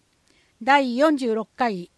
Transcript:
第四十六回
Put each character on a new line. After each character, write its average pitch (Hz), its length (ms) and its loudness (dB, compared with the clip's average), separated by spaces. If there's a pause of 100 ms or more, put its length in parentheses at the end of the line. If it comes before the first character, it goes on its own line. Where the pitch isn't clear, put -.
(640)
第 254 360 0
四 302 180 4
十 247 180 -2
六 202 220 -6
回 202 420 -4